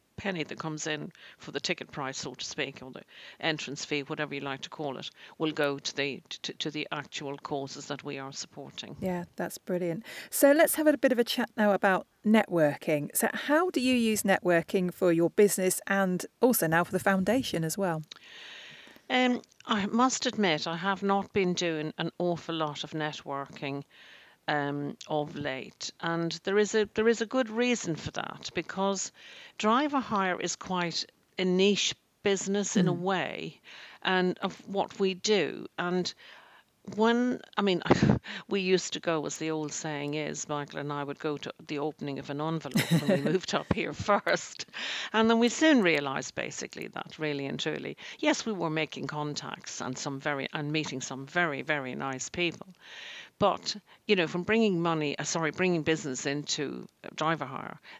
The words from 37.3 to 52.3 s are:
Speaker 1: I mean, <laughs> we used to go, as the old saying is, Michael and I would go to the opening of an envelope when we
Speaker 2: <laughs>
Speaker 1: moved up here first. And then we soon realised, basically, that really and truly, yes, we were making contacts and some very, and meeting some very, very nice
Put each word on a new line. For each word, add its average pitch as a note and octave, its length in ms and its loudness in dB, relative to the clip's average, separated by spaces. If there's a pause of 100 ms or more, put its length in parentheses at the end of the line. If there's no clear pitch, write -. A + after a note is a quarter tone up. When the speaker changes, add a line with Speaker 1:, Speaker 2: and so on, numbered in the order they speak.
Speaker 1:
I G3+ 60 0
mean, F#3+ 220 2
<laughs> - 640 2
we G3+ 120 0
used F#3 340 2
to E3 60 -6
go, D#3+ 260 -2
as - 100 -8
the D#3+ 140 -4
old D#3 220 -4
saying D3 420 -4
is, D3+ 340 -6
Michael D3 320 -6
and C#3+ 120 -4
I C#3+ 120 -4
would C#3 160 -8
go D3+ 160 -4
to - 160 -10 (160)
the D3+ 100 -4
opening C#3+ 400 -6
of C#3 120 -10
an C#3+ 100 -4
envelope D#3 500 -2 (120)
when D3+ 220 2
we D3+ 60 0
Speaker 2:
<laughs> - 20 0
Speaker 1:
moved F3+ 220 -2
up - 180 0
here E3 200 -2
first. - 760 0 (460)
And A3+ 180 6
then A3+ 80 6
we A#3 120 6
soon D4 320 8
realised, C#3+ 520 2
basically, - 540 -6
that - 300 -10
really D3 280 -2
and C3+ 140 -4
truly, D3+ 360 -6 (220)
yes, D#4 280 2
we A3+ 60 -2
were E3+ 180 -2
making D#3 360 -2
contacts - 720 -8
and B2+ 160 -6
some C#3 220 -6
very, C#3 360 -4
and D3+ 180 -4
meeting D3 300 -4
some C3+ 240 -10
very, D3+ 360 -2
very C3+ 320 -4
nice C3+ 360 -6